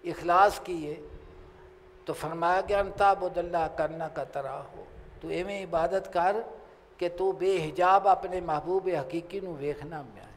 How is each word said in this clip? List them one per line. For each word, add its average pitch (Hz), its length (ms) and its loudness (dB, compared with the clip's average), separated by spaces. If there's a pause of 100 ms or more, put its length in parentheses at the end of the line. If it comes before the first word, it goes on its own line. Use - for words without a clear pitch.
(120)
इखलास 175 480 4
की 165 260 -6
है।" 147 80 -6 (1120)
तो 147 60 -4
फरमाया 170 480 0
कि 190 120 -2
"अन 196 180 0
ताबुदल्लाह 180 760 2
करना 156 400 -4
का 147 160 -6
तरा 135 280 -8
हो", 143 360 -14 (340)
तू - 80 -12
एवें 190 340 -6
इबादत 170 440 0
कर 180 260 2 (680)
कि 175 100 0
तू 185 220 0
बेहिजाब 180 760 4
अपने 185 340 2
महबूब 175 480 -2
हकीकी 170 520 -4
नू 180 120 -8
वेखना 147 480 -8
मैं। 131 360 -18